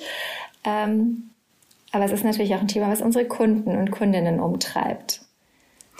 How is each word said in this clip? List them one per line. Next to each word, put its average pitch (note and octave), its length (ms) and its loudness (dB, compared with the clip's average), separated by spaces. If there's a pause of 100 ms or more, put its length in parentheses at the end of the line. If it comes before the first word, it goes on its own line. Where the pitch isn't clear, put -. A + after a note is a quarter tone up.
(640)
ähm, G#3+ 640 0 (640)
aber G3+ 100 2
es G3 80 2
ist G#3 140 0
natürlich G#3+ 300 2
auch - 40 0
ein G3+ 80 0
Thema, G#3 220 0
was G#3+ 120 0
unsere A#3 220 2
Kunden G#3+ 540 2
und G3 140 0
Kundinnen F3+ 500 2
umtreibt. - 800 -4 (800)